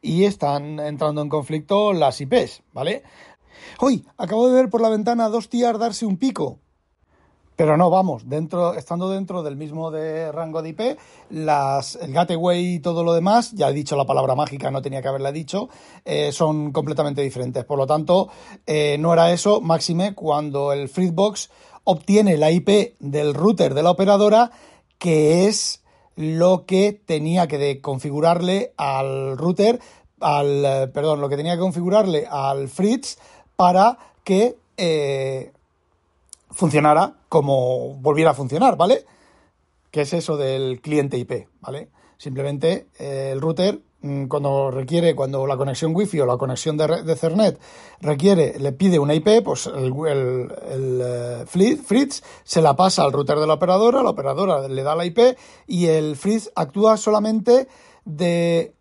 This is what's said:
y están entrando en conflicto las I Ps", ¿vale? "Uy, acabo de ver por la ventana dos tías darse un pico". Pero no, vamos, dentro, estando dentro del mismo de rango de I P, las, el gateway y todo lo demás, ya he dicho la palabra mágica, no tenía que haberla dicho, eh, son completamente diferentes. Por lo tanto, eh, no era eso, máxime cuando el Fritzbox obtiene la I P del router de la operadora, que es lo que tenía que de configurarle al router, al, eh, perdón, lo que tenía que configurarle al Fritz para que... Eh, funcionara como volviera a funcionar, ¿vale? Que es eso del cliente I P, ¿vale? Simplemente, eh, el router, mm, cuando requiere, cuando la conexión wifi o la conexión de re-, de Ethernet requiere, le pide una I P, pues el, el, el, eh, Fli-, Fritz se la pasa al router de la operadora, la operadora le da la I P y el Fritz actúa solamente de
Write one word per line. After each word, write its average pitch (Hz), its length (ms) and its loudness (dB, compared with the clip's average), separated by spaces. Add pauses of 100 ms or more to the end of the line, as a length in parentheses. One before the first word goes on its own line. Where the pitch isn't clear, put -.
y 175 220 0
están 147 560 -2
entrando 151 420 -4
en 147 80 -6
conflicto 156 600 0
las 147 300 0
I 135 60 -8
Ps", - 440 0
¿vale? 170 320 -6 (800)
"Uy, 247 240 2 (120)
acabo 220 300 0
de 254 60 4
ver 254 160 4
por 226 120 0
la 220 80 4
ventana 220 380 0
dos 220 220 -4
tías 240 280 0
darse 226 280 -4
un 190 120 -2
pico". 190 420 -4 (960)
Pero 156 220 2
no, 175 140 4
vamos, 156 360 0
dentro, 170 460 -2
estando 175 380 -6
dentro 185 320 -6
del 143 120 -8
mismo 156 360 -10
de 156 400 -8
rango 160 320 -8
de 160 60 -10
I 156 40 -14
P, 247 240 -6 (320)
las, 143 680 -2
el 151 140 -12
gateway 175 600 -2
y 170 60 -4
todo 170 240 -4
lo 170 100 2
demás, 202 380 2
ya 147 180 0
he 139 40 -2
dicho 147 220 -4
la 139 120 0
palabra 135 260 0
mágica, 139 380 -4
no 135 100 -6
tenía 135 220 -8
que 131 40 -6
haberla 139 240 -4
dicho, 165 380 -8 (340)
eh, 147 280 -4
son 151 400 -2
completamente 143 500 -4
diferentes. 127 420 -6
Por 143 140 -4
lo 135 80 0
tanto, 160 440 0 (360)
eh, 147 340 0
no 165 140 2
era 170 180 6
eso, 202 300 2
máxime 170 540 -2
cuando 147 580 -2
el 139 160 -4
Fritzbox 185 640 -2 (320)
obtiene 196 540 4
la 151 120 4
I 170 120 2
P 202 380 2
del 143 360 -2
router 165 400 2
de 147 80 0
la 175 80 4
operadora, 202 580 4 (480)
que 165 500 4
es - 360 -4 (320)
lo 165 500 2
que 202 400 0
tenía 165 420 0
que 143 120 -4
de 139 220 -2
configurarle 165 960 -2
al 135 600 -4
router, 196 420 2 (420)
al, 143 440 0
eh, 135 220 0
perdón, 147 340 -2
lo 139 80 -4
que 143 80 -2
tenía 160 160 -4
que 170 80 -4
configurarle 180 680 0
al 139 400 -4
Fritz 208 520 -2 (360)
para 190 440 4 (240)
que... 208 340 2 (180)
Eh, 139 760 -4 (960)
funcionara 151 680 2 (140)
como 135 680 0
volviera 151 340 2
a 131 60 2
funcionar, 147 420 0
¿vale? 208 280 2 (840)
Que 151 120 -4
es 143 120 -4
eso 165 240 -4
del 131 440 -4
cliente 143 360 -2
I 120 80 -6
P, 117 240 -10 (120)
¿vale? - 280 -14 (280)
Simplemente, 143 720 -4 (100)
eh, 135 340 -8
el 135 80 -4
router, 180 400 0 (200)
mm, 139 240 -6
cuando 139 440 0
requiere, 147 460 0
cuando 135 320 -4
la 135 100 -2
conexión 139 380 -2
wifi 185 240 0
o 127 80 2
la 127 100 0
conexión 135 400 -4
de 156 80 2
re-, 160 160 0
de 160 120 -2
Ethernet 165 460 2 (420)
requiere, 151 580 2
le 139 120 -2
pide 170 280 4
una 143 160 2
I 160 60 2
P, 214 200 6
pues - 240 -4
el, 131 260 -4 (160)
el, 127 460 -2 (160)
el, 131 340 -4
eh, 120 440 -6
Fli-, 220 300 2
Fritz 277 440 -2 (220)
se - 180 0
la 143 140 6
pasa 185 260 2
al 139 120 2
router 143 260 0
de 156 80 2
la 156 80 4
operadora, 208 480 2
la - 80 2
operadora 139 560 -2
le 135 160 -6
da 147 100 -2
la 170 120 -2
I 175 40 -4
P 240 260 4 (300)
y 175 220 0
el 156 280 2
Fritz 214 380 -4
actúa 202 440 2
solamente 220 720 2 (380)
de 170 760 -2